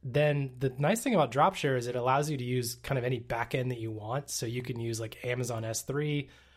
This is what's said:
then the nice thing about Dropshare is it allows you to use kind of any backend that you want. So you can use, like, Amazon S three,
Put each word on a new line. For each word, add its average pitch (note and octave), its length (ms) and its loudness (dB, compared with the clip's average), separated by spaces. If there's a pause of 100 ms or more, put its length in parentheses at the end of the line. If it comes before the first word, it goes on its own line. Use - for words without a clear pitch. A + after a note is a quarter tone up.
then C#3+ 560 2
the C3 180 0
nice E3 260 2
thing C4 100 2
about F3+ 180 4
Dropshare D3 460 4
is A#2+ 100 -2
it B2 80 -2
allows C3 340 2
you D3+ 80 -2
to B2 60 -4
use B2 320 0
kind - 220 -2
of A#2+ 60 0
any A#2+ 160 0
backend A#2+ 500 -2
that A#2+ 100 -4
you A2+ 120 -4
want. A2 380 -6
So - 160 -4
you A#2+ 160 -4
can B2 180 -4
use, A#2 200 -2
like, A2+ 260 -8
Amazon A#2+ 380 -2
S A2 200 -4
three, D3 460 -2 (280)